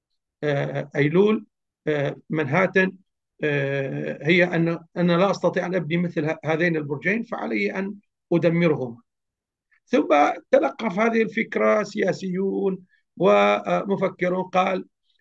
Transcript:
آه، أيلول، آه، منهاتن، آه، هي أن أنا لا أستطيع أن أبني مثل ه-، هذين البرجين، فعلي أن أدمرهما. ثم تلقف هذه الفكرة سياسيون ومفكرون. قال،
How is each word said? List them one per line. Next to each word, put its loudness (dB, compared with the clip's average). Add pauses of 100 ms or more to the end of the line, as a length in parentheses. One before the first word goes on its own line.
(440)
آه، -2
أيلول، 2 (420)
آه، -2 (140)
منهاتن، 0 (460)
آه، -4
هي 4
أن 0 (180)
أنا 2
لا 4
أستطيع 0
أن -4
أبني -2
مثل -2
ه-، -4
هذين 0
البرجين، -4
فعلي -4
أن -6 (380)
أدمرهما. 2 (840)
ثم 0 (440)
تلقف 0
هذه 2
الفكرة 0
سياسيون -2 (380)
ومفكرون. 0
قال، -2 (360)